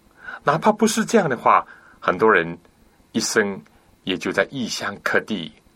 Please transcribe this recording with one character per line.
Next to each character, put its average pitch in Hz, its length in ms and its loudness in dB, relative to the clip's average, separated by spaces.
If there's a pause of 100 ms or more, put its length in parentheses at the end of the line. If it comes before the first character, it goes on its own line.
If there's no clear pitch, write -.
(420)
哪 147 140 2
怕 214 160 2
不 220 140 0
是 220 180 -2
这 220 140 2
样 170 100 2
的 120 80 -2
话， 98 300 4 (340)
很 90 160 -2
多 110 160 4
人 85 260 0 (540)
一 113 80 -4
生 101 420 -2 (420)
也 92 120 -4
就 - 160 -6
在 98 180 2
异 123 160 -8
乡 101 380 -8
客 101 160 0
地 90 320 -8 (240)